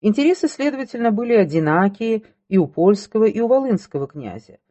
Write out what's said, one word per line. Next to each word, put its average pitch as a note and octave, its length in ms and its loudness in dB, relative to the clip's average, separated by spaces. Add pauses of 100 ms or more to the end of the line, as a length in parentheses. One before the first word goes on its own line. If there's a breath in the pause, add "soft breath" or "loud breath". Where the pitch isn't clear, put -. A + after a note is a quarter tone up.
Интересы, C#4+ 460 0
следовательно, C4+ 640 -4
были A#3 220 -2
одинакие G3 880 0 (260 soft breath)
и F#3+ 80 2
у D#3+ 100 2
польского, G3+ 560 0
и A3 160 0
у A#3 80 -2
волынского A#3 600 -2
князя. A2 520 -16 (120)